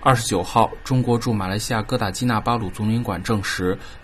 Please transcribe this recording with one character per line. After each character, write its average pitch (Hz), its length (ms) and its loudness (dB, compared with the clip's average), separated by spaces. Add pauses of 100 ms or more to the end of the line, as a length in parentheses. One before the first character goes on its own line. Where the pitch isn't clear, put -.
二 131 120 4
十 120 140 0
九 90 160 0
号， 113 260 4 (140)
中 127 180 2
国 117 160 2
驻 117 140 -2
马 98 160 0
来 95 100 0
西 - 140 -4
亚 110 100 0
哥 123 160 -2
打 98 140 0
基 123 140 -4
纳 120 120 2
巴 117 200 0
鲁 104 140 -4
总 104 180 0
领 117 120 2
馆 95 220 -4
证 107 180 0
实， 92 380 -2 (240)